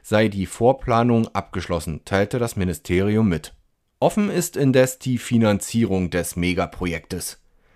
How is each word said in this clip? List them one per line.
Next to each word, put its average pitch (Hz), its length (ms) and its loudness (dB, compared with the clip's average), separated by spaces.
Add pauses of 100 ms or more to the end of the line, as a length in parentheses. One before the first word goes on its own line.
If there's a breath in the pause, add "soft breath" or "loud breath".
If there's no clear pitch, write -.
sei 110 280 2
die 98 180 -4
Vorplanung 117 800 2
abgeschlossen, 85 800 -6
teilte 101 340 0
das 120 160 -4
Ministerium 98 760 0
mit. 80 240 -4 (460)
Offen 196 320 0
ist - 240 -4
indes 131 420 2
die 123 220 -2
Finanzierung 104 880 0
des 87 260 -4
Megaprojektes. 87 1040 -4 (360)